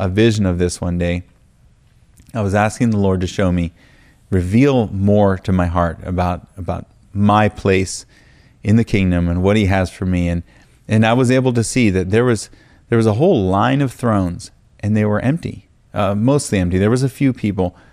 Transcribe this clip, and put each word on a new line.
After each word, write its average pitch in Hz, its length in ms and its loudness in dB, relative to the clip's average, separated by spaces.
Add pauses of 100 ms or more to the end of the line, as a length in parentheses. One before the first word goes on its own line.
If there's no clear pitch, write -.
a 95 60 -2
vision 104 360 2
of 87 140 0
this 87 220 -2
one 87 160 -4
day. 87 260 -2 (1120)
I 113 80 -4
was 95 120 -2
asking 107 360 0
the 107 80 0
Lord 95 240 2
to 92 60 -2
show 90 260 0
me, 85 180 -2 (580)
reveal 110 580 2
more 98 500 2
to 98 160 -4
my 90 140 2
heart 85 360 -2
about, 90 540 -4
about 87 300 -10 (260)
my 104 340 2
place 95 580 -2 (580)
in 104 120 2
the 117 80 4
kingdom 90 460 0
and 90 120 -2
what 101 140 2
he 104 120 2
has 95 220 0
for - 160 -8
me. 90 220 -2
And, 87 160 -4 (460)
and 110 160 2
I 113 80 2
was 123 180 2
able 131 220 0
to 117 100 0
see 117 260 0
that 92 200 -2
there 117 160 2
was, 117 240 -2 (400)
there 117 80 2
was 113 100 2
a 104 60 2
whole 135 320 2
line 113 360 0
of 127 120 -2
thrones, 98 580 -4 (300)
and 104 140 -2
they 107 100 2
were 104 160 -2
empty, - 480 -6 (240)
uh, 101 220 -2
mostly 117 440 0
empty. 90 180 0
There 104 140 2
was 127 120 0
a 135 60 -2
few 135 220 -2
people, 98 460 -4 (160)